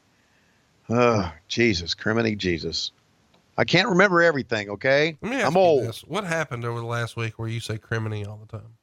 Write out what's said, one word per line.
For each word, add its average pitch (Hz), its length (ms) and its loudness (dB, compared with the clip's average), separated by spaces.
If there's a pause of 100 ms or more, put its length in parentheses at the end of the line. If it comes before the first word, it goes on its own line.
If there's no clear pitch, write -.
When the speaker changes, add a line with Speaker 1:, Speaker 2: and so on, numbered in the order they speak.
(880)
Speaker 1:
Oh, 113 420 2 (160)
Jesus, 101 480 0
criminy 110 420 -2
Jesus. 82 540 -4 (640)
I 156 80 2
can't 190 240 2
remember 180 320 4
everything, 120 500 0
okay? 143 500 0
Speaker 2:
Let 196 80 -6
me 262 80 -4
ask 214 100 0
Speaker 1:
I'm 147 80 0
Speaker 2:
you 190 40 6
Speaker 1:
old. 156 240 6
Speaker 2:
this. 113 180 -8
What 202 220 -6
happened 156 400 -4
over 117 160 -6
the 117 60 -8
last 117 320 -6
week 113 200 -6
where 113 120 -8
you 113 100 -6
say 110 180 -8
criminy 110 500 -6
all 104 100 -14
the 110 200 -16
time? 107 120 -16 (140)